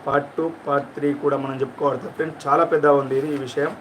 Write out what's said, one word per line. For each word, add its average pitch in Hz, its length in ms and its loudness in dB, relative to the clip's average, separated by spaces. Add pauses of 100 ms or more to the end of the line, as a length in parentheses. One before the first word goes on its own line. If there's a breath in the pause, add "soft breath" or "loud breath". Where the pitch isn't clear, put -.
పార్ట్ 143 200 0 (100)
టూ, 160 140 -2 (160)
పార్ట్ 139 280 0
త్రీ 143 180 0
కూడా 143 240 0
మనం 135 240 -6
చెప్పుకోవాలి 135 380 0
ఫ్రెండ్స్. 160 480 -6
చాలా 156 160 4
పెద్దగా 151 300 6
ఉంది 135 240 2
ఇది 147 160 0
ఈ 143 40 -2
విషయం, 143 440 -2